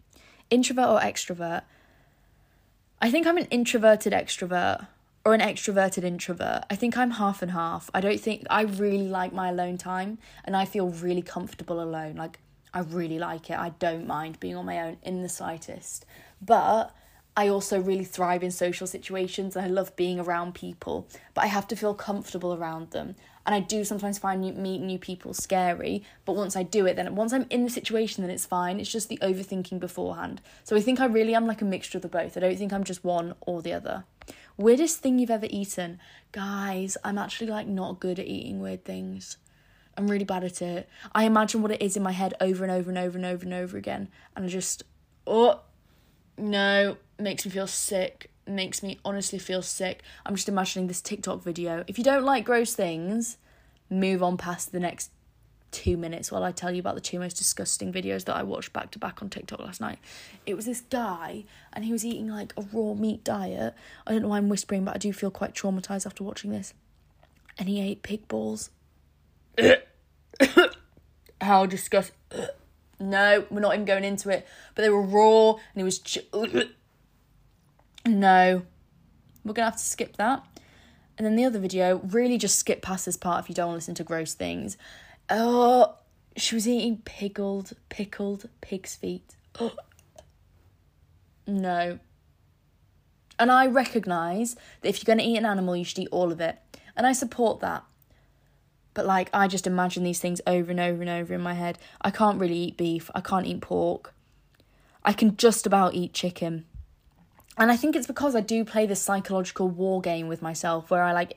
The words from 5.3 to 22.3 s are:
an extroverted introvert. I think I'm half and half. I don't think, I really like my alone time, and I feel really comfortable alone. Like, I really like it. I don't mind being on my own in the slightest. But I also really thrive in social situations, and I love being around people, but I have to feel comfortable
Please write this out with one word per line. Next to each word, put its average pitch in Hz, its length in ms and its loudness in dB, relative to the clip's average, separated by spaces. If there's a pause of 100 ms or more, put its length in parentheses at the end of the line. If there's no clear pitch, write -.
an 220 80 6
extroverted 190 640 0
introvert. 175 640 -4
I 202 80 -4
think 233 200 0
I'm 247 140 2
half 202 300 -2
and 180 100 -4
half. 165 420 -6
I 190 60 0
don't 202 180 2
think, 214 320 -4
I 208 120 4
really 202 480 0
like 185 240 -4
my 185 160 -2
alone 180 280 -2
time, 185 420 -6 (260)
and 196 100 -2
I 190 80 4
feel 190 240 -2
really 175 340 -2
comfortable 175 600 -8
alone. 160 320 -8
Like, 165 240 -12 (340)
I 180 60 -4
really 165 400 -4
like 165 300 -8
it. 165 100 -4
I 170 200 -4
don't 170 280 -2
mind 160 320 -6
being 180 160 -8
on 180 100 -10
my 180 140 -6
own 165 240 -8
in 185 200 -6
the 180 40 -6
slightest. - 800 -10 (360)
But 208 540 4 (400)
I 208 140 4
also 196 280 2
really 190 280 0
thrive 180 360 0
in 180 100 -4
social 180 360 -2
situations, 190 720 -6
and 190 80 -2
I - 20 -4
love 185 300 0
being 180 200 0
around 175 380 -4
people, - 540 -8 (240)
but - 100 2
I 220 40 2
have 202 200 0
to 226 80 -4
feel 208 180 0
comfortable 190 600 -6